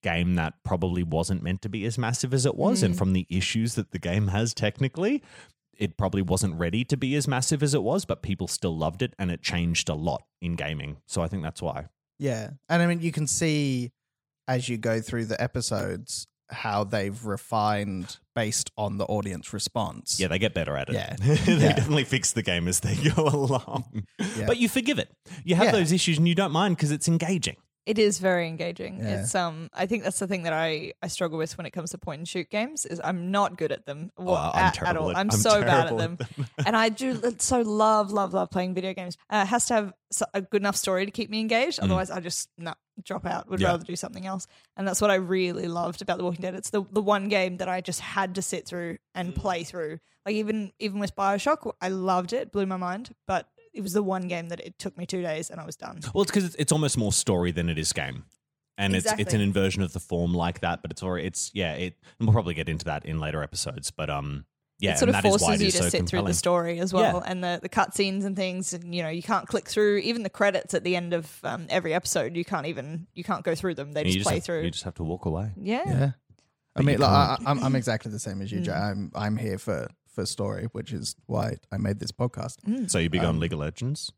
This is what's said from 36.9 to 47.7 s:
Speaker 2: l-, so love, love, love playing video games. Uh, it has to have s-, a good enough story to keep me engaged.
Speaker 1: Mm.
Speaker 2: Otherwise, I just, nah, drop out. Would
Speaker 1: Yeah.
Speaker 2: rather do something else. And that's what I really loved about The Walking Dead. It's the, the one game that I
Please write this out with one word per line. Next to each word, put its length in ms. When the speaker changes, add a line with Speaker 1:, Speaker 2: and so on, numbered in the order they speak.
Speaker 2:
l-, 160
so 220
love, 500
love, 220
love 180
playing 220
video 220
games. 240
Uh, 160
it 40
has 180
to 80
have 180
s-, 120
a 80
good 220
enough 140
story 280
to 60
keep 180
me 120
engaged. 380
Speaker 1:
Mm. 60
Speaker 2:
Otherwise, 260
I 100
just, 360
nah, 160
drop 240
out. 240
Would 100
Speaker 1:
Yeah. 120
Speaker 2:
rather 120
do 120
something 280
else. 220
And 100
that's 140
what 80
I 60
really 520
loved 320
about 160
The 80
Walking 160
Dead. 140
It's 160
the, 200
the 120
one 260
game 300
that 100
I 140